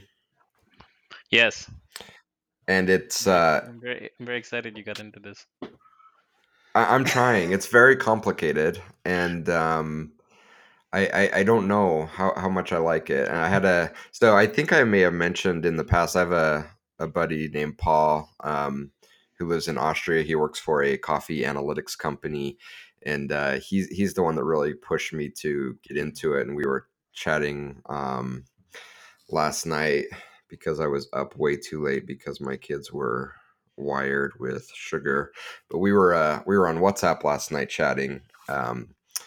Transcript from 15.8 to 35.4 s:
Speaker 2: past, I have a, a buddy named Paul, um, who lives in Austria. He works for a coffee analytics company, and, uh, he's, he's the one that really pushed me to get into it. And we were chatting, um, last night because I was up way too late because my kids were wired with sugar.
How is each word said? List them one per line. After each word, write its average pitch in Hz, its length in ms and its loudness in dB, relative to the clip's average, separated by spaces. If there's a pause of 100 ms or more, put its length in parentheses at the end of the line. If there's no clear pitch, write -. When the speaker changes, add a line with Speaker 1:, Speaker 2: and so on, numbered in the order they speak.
Speaker 2:
past, 85 320 2
I 90 40 4
have 87 120 2
a, 78 360 2 (320)
a 80 80 -4
buddy 78 420 -2
named 73 280 -6
Paul, 78 520 2 (100)
um, 71 520 -4 (460)
who 85 100 -6
lives 82 200 -2
in 78 100 -4
Austria. 80 460 0
He 78 120 -2
works 76 240 -2
for 76 220 0
a 69 160 0
coffee 76 440 -4
analytics 71 560 -6
company, 71 600 -6 (480)
and, 71 260 -4
uh, 71 280 0
he's, 95 300 -2
he's 95 240 -2
the 92 100 0
one 80 120 0
that 67 100 -2
really 76 280 0
pushed - 400 -6
me 76 160 -6 (120)
to 71 420 -4
get - 140 -10
into 73 380 -4
it. 65 120 -2
And 71 80 -8
we 71 100 -4
were 67 220 -4 (240)
chatting, 73 760 -4
um, 65 580 -6 (840)
last 78 360 -2
night 76 400 0 (420)
because 80 320 -6
I 80 80 0
was 69 240 -4
up 69 260 -6
way 73 180 0
too 76 280 -8
late 67 220 -2
because 67 340 -12
my 67 160 -8
kids 71 380 -10
were 64 400 -6 (440)
wired 69 600 -4
with 64 340 -8
sugar. 69 580 -4 (380)